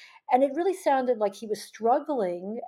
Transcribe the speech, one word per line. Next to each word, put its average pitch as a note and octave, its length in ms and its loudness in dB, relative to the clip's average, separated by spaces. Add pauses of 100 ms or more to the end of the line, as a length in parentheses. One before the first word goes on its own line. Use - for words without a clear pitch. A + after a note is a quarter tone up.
(320)
and B3+ 100 6
it C#4 140 2
really F4+ 180 0
sounded C4 440 0
like G#3 180 0
he A3+ 120 -14
was G3+ 140 -4
struggling A3+ 1080 -2